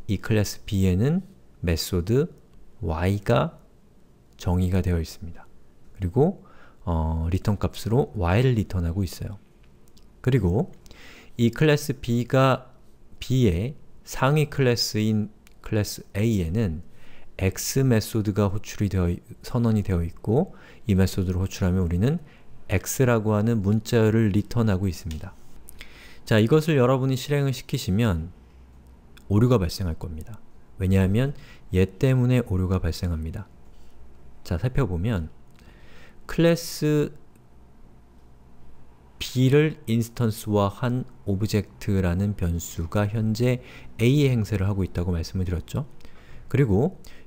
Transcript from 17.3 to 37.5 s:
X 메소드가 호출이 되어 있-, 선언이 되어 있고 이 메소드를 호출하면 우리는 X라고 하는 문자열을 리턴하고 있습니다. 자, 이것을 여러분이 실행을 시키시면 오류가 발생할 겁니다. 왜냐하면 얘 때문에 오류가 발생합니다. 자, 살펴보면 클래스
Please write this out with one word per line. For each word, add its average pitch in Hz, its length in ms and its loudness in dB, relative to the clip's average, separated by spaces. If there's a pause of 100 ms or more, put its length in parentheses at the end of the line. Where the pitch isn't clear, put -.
X - 400 -2
메소드가 107 680 2
호출이 98 420 -2
되어 90 200 2
있-, 87 140 -4 (200)
선언이 113 400 2
되어 90 200 0
있고 110 520 -2 (320)
이 107 60 4
메소드를 92 460 2
호출하면 92 420 0
우리는 95 380 0 (480)
X라고 110 680 2
하는 110 280 2
문자열을 110 680 4
리턴하고 101 600 0
있습니다. 78 440 -8 (920)
자, 110 140 4
이것을 151 380 4
여러분이 131 400 4
실행을 139 340 0
시키시면 98 800 -2 (960)
오류가 117 300 6
발생할 87 380 -2
겁니다. 78 440 -10 (380)
왜냐하면 95 560 2 (400)
얘 92 120 6
때문에 127 640 4
오류가 92 320 0
발생합니다. 82 680 -4 (960)
자, 85 140 -2
살펴보면 95 720 -2 (1000)
클래스 151 840 0 (2000)